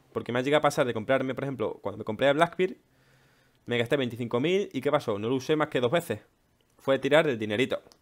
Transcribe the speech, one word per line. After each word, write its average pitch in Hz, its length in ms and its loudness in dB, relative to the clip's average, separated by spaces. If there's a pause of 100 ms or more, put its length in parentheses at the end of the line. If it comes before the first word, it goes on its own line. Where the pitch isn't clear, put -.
(140)
Porque 113 180 -6
me 123 80 0
ha - 20 0
llegado 143 180 2
a - 20 0
pasar 143 260 2
de 117 60 -2
comprarme, 131 420 -2
por 131 80 -6
ejemplo, 113 380 -4
cuando 101 160 -8
me 107 80 -10
compré 110 240 2
a 143 40 6
Blackbeard, 170 440 0 (880)
me 120 120 -2
gasté 120 200 0
veinticinco 120 420 -2
mil 185 320 0
y 131 80 -6
¿qué 139 120 -2
pasó? 120 280 0
No 107 80 -4
lo 131 80 0
usé 151 220 0
más 151 100 0
que 139 140 -2
dos 120 100 2
veces. 160 300 -2 (580)
Fue 135 180 2
tirar 143 300 4
el 123 100 0
dinerito. 107 440 -2 (200)